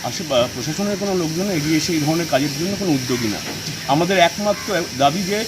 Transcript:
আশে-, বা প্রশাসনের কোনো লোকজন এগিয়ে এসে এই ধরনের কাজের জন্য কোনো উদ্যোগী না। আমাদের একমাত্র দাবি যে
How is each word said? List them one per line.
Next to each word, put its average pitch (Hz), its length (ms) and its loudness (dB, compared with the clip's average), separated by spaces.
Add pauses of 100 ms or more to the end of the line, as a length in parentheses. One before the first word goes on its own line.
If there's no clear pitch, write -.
আশে-, 127 260 -6
বা 127 260 4
প্রশাসনের 180 440 -2
কোনো 196 160 -2
লোকজন 175 360 0
এগিয়ে 156 260 2
এসে 156 160 0
এই 160 60 2
ধরনের 160 320 2
কাজের 143 180 2 (100)
জন্য 190 200 -2
কোনো 190 120 0
উদ্যোগী 127 360 0
না। 98 100 -2 (500)
আমাদের 175 300 2
একমাত্র 190 640 2 (160)
দাবি 143 240 2
যে 202 260 -2